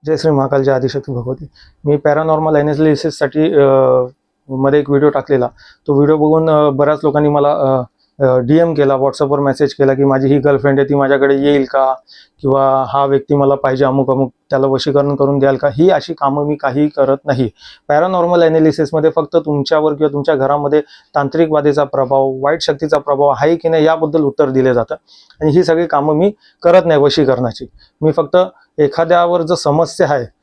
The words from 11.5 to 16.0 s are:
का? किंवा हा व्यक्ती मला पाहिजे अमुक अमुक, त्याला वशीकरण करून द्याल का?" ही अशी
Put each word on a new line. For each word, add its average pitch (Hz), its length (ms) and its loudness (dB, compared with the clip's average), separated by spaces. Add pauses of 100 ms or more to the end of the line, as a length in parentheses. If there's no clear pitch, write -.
का? 135 240 0 (480)
किंवा 135 460 0
हा 139 180 -2
व्यक्ती 139 300 0
मला 139 200 2
पाहिजे 135 300 -2
अमुक 135 260 0
अमुक, 131 200 -2 (180)
त्याला 135 180 0
वशीकरण 139 480 0
करून 139 240 0
द्याल 139 160 2
का?" 143 180 -2
ही 160 160 2
अशी 170 240 -2